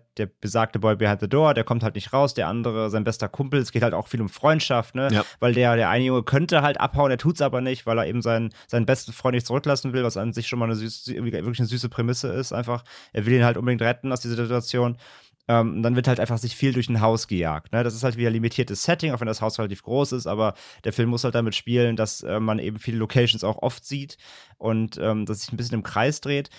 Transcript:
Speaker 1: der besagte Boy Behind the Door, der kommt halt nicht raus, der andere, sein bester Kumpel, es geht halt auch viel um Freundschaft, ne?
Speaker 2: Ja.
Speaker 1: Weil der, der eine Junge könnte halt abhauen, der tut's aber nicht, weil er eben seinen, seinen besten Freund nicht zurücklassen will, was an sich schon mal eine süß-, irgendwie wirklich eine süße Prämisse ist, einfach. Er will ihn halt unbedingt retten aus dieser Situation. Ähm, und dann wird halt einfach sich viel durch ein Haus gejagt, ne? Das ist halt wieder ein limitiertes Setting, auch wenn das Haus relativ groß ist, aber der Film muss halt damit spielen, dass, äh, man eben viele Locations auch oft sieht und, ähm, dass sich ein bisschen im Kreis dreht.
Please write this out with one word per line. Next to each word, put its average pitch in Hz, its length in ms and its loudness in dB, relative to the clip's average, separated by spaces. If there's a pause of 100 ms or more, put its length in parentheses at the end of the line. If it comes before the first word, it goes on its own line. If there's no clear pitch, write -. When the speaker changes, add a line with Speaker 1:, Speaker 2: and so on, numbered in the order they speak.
(180)
Speaker 1:
der 107 80 -2
besagte 110 520 -2
Boy 107 200 2
Behind 104 240 2
the 101 80 -4
Door, 151 240 6
der 117 100 0
kommt 117 200 0
halt 107 120 -2
nicht - 160 -8
raus, 139 220 2
der 87 160 -2
andere, 110 400 -2
sein 107 160 0
bester 107 240 -4
Kumpel, 139 320 -2
es 113 100 -4
geht 117 100 0
halt 117 120 2
auch 95 160 -4
viel 117 120 -4
um 104 60 -2
Freundschaft, 143 680 0
ne? 135 160 -2
Speaker 2:
Ja. 104 140 4 (160)
Speaker 1:
Weil 120 140 4
der, 120 240 4
der 110 100 4
eine 120 160 2
Junge 127 200 2
könnte 151 400 2
halt 147 180 2
abhauen, 143 300 2
der 123 60 0
tut's - 240 0
aber 131 200 0
nicht, 127 240 -4
weil 113 120 0
er 98 100 0
eben 113 140 -4
seinen, 113 320 0 (140)
seinen 120 180 0
besten 127 280 0
Freund 123 220 0
nicht 120 120 -2
zurücklassen 135 460 0
will, 127 100 0
was 110 140 -2
an 107 160 -2
sich 117 160 -6
schon 123 100 -4
mal 117 60 0
eine 113 100 0
süß-, 110 380 -8
irgendwie 120 180 -6
wirklich 110 280 -4
eine 113 100 0
süße 120 180 -4
Prämisse 123 400 -2
ist, 127 240 -4
einfach. 120 320 -4 (300)
Er 107 120 -2
will 127 100 4
ihn 120 100 6
halt 120 100 4
unbedingt 120 280 0
retten 120 280 0
aus 123 80 -2
dieser 117 160 -6
Situation. 120 640 -2 (520)
Ähm, 113 260 4
und 113 80 -2
dann 123 140 2
wird 127 100 2
halt 127 140 2
einfach 113 160 0
sich 120 180 -6
viel 135 160 2
durch 120 160 0
ein 110 140 2
Haus 113 260 2
gejagt, 82 460 -2
ne? 117 100 2
Das 117 100 -2
ist 117 120 -4
halt 120 100 0
wieder 117 140 0
ein 113 40 0
limitiertes 113 500 -2
Setting, 165 280 0
auch 120 80 -2
wenn 113 80 -4
das 110 140 -4
Haus 110 180 -2
relativ 101 240 -4
groß 135 300 0
ist, 123 120 -4
aber 104 280 0 (320)
der 110 80 -2
Film 117 160 2
muss 120 160 0
halt 117 100 0
damit 113 180 0
spielen, 117 440 2
dass, 110 260 -4
äh, 101 160 -2
man 110 200 0
eben 107 200 -6
viele 117 160 -6
Locations 113 480 2
auch 104 180 0
oft - 220 -4
sieht 139 340 -10 (400)
und, 110 440 -2
ähm, 107 240 0
dass 104 160 -6
sich - 100 -10
ein 117 60 -8
bisschen 117 220 -4
im 101 40 -6
Kreis 131 380 0
dreht. 143 380 -4